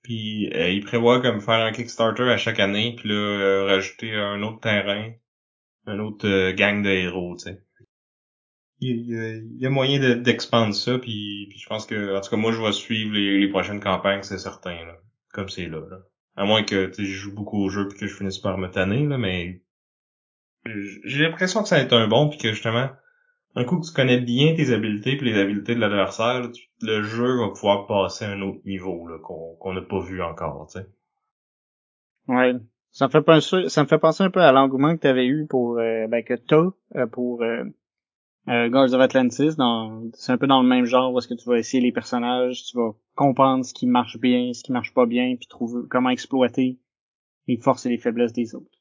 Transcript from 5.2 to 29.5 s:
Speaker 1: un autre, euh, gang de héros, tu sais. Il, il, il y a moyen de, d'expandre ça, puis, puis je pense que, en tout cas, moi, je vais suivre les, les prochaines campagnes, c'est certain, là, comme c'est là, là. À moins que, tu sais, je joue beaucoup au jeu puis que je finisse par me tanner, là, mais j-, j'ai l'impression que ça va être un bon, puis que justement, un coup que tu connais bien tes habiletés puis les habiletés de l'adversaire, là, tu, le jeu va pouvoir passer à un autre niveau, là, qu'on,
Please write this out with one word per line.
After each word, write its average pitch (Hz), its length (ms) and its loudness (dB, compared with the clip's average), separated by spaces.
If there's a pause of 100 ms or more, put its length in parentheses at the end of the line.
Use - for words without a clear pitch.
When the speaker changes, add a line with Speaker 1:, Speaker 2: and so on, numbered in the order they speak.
Speaker 1:
un 104 120 -6
autre, 107 300 -4
euh, 95 260 2
gang 101 260 2
de 101 100 0
héros, 90 460 -2
tu - 80 -18
sais. 98 160 -14 (1160)
Il, 120 320 -4
il, 113 460 -8
il 123 40 -14
y 127 60 -2
a 135 40 0
moyen 139 280 2
de, 127 160 4
d'expandre 117 600 0
ça, 123 240 -2
puis, 104 500 -8
puis - 100 -20
je - 100 -20
pense 110 180 -8
que, 101 300 -4
en 98 40 -2
tout 98 100 -12
cas, 113 60 0
moi, 113 160 0
je 113 100 -4
vais 107 80 2
suivre 107 440 -4
les, 98 260 2
les 98 80 4
prochaines 98 320 -2
campagnes, 98 420 0
c'est 95 160 -10
certain, 90 380 -10
là, 85 200 -16 (360)
comme 98 160 -8
c'est 87 180 -10
là, 80 140 -10 (100)
là. 92 80 -18 (380)
À 98 80 -2
moins 107 180 4
que, 98 240 0
tu 92 80 -12
sais, 104 100 -6
je 98 120 -6
joue 101 180 -12
beaucoup 104 240 -6
au 98 100 0
jeu 98 200 -4
puis - 100 -14
que 104 80 -8
je 95 80 -8
finisse 95 240 -8
par 95 200 -4
me 92 100 -4
tanner, 101 380 0
là, 139 120 -2
mais 92 420 -4 (1040)
j-, 101 380 -10
j'ai 143 200 -2
l'impression 185 400 -2
que - 40 -8
ça 165 100 4
va 131 40 4
être 127 120 2
un 113 120 6
bon, 127 220 4
puis - 100 -6
que 110 140 -2
justement, 117 380 -2 (680)
un 123 80 -2
coup 160 160 -2
que 165 60 -8
tu - 80 -16
connais 127 260 4
bien 127 340 2
tes 131 200 0
habiletés 107 420 -2
puis 123 160 -2
les 101 80 2
habiletés 101 340 -2
de 120 60 -2
l'adversaire, 110 640 0
là, 120 60 -8
tu, - 200 -18 (140)
le 110 200 0
jeu 120 360 0
va 107 160 0
pouvoir 101 320 0
passer 101 400 -2
à 101 60 -6
un 101 100 -6
autre 98 240 -6
niveau, 90 420 -8
là, 80 140 -12
qu'on, 82 360 -14